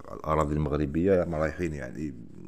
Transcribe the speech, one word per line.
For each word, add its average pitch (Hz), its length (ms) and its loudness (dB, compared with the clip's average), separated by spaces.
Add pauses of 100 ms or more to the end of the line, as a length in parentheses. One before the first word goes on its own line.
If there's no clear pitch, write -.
(200)
الأراضي 78 340 2
المغربية 76 600 2
يعني 85 220 4
رايحين 78 380 -2
يعني 69 400 -8 (340)